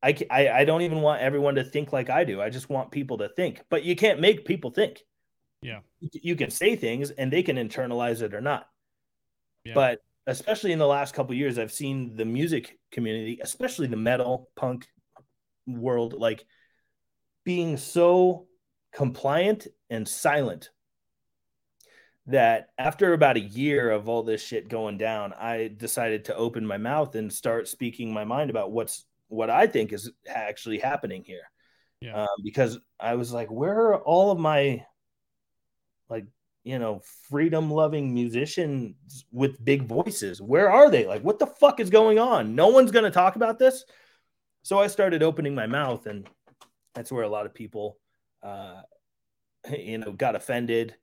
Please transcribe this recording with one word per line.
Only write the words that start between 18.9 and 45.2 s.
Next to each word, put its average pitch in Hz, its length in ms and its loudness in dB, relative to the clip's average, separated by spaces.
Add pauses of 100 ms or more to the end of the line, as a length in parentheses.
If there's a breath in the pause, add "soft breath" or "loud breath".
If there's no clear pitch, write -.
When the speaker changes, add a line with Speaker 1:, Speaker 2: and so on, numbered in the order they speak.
Speaker 1:
compliant 151 720 -2 (220)
and 113 180 -6
silent 135 640 -2 (1600 soft breath)
that 117 500 2
after 170 360 2
about 143 240 4
a 113 40 -2
year 123 500 -2
of 107 160 -2
all 117 160 -2
this 110 180 -4
shit 107 280 -8
going 110 280 -6
down, 107 360 -6
I 113 420 -6
decided 110 500 -4
to 113 100 -8
open 113 300 -4
my 101 120 -6
mouth 139 380 -4
and 107 160 -8
start 117 360 -4
speaking 117 460 -8
my 107 100 -6
mind 131 260 -4
about 104 220 -4
what's, 110 340 -6 (240)
what 110 200 -4
I 156 180 4
think 110 260 -2
is 104 180 -12 (160)
actually 107 520 -8
happening 101 440 -6
here. 90 260 -20 (520)
Speaker 2:
Yeah. 110 220 -8
Speaker 1:
Um, 104 40 -2 (160)
because 117 360 -2 (200)
I 117 160 -4
was 120 160 -6
like, 117 200 -8
"Where 196 400 0
are 190 120 2
all 185 280 4
of 180 80 -2
my, 139 460 0 (1200)
like, 113 180 -10 (380)
you 127 160 -6
know, 110 220 -4 (280)
freedom-loving 151 840 0
musicians 123 1160 -4
with 135 320 -2
big 139 200 2
voices? 110 580 -6
Where 151 280 4
are 269 200 10
they? 123 180 4
Like, 101 160 -4
what 202 160 0
the 294 80 2
fuck - 320 6
is 202 100 0
going 214 300 8
on? 170 360 2
No 160 140 8
one's 254 220 8
gonna 220 200 4
talk 185 240 4
about 226 240 0
this?" 262 260 4 (800 soft breath)
So 196 160 0
I 202 80 4
started 180 360 2